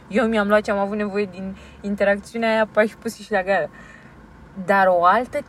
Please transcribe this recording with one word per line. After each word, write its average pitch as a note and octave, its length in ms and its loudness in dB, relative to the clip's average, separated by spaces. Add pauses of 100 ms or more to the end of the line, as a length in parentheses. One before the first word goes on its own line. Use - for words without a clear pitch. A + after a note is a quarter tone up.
Eu A3 180 0
mi-am G#3+ 220 0
luat G#3+ 120 4
ce G#3 100 -4
am G3+ 80 0
avut G3+ 180 -2
nevoie G#3 280 -4
din F#3+ 320 -10 (240)
interacțiunea G3+ 720 -2
aia, A3 200 2
pași G#3+ 240 0
pusi A3 260 -12
și G#3 100 -8
la F#3+ 100 0
gardă. F3+ 280 0 (960)
Dar G3 200 4
o F3 180 4
altă A#3+ 340 2 (100)